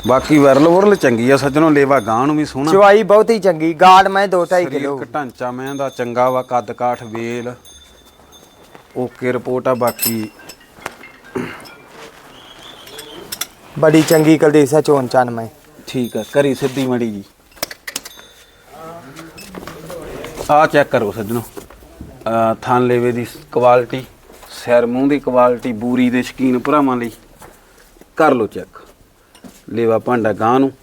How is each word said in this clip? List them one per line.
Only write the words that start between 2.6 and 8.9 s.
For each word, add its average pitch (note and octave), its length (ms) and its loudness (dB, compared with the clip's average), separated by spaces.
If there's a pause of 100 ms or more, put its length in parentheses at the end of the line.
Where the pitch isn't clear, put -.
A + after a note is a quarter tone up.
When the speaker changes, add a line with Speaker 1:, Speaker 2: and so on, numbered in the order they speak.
Speaker 2:
ਚਵਾਈ G3+ 300 6
ਬਹੁਤੀ G#3+ 360 2
ਚੰਗੀ, E3 360 0
ਗਾੜ F#3 340 8
ਮੈਂ G3 200 0
ਦੋ F3 220 0
ਢਾਈ F3+ 140 0
ਕਿਲੋ। C#3+ 320 -6
Speaker 1:
ਸਰੀਰਕ B2 180 -14
ਢਾਂਚਾ B2+ 360 -8
ਮੈਂ B2+ 240 -10
ਦਾ C#3 140 -6
ਚੰਗਾ B2 420 -2
ਵਾ, B2+ 120 -2
ਕੱਦ B2 300 -6
ਕਾਠ B2 300 -6
ਵੇਲ A#2 520 -10 (1400)